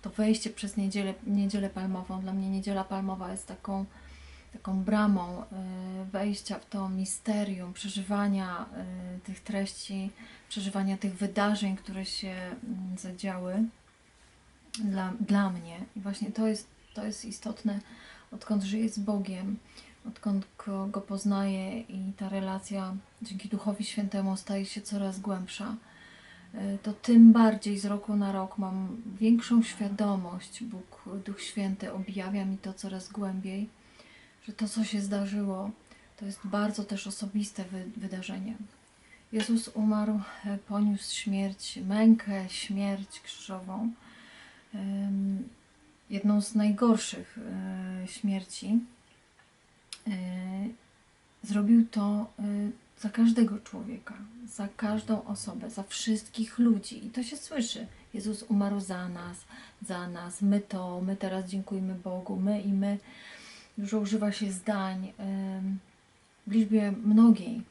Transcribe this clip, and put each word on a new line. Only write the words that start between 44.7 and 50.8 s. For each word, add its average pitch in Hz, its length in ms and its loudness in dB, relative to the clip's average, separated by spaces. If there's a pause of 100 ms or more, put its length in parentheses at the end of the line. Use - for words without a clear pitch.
Em, 196 760 -2 (600)
jedną 208 320 4
z 208 140 -4
najgorszych, 220 840 4 (640)
e, 185 40 -8
śmierci. 196 720 0 (1300)
E, 214 40 -2 (1300)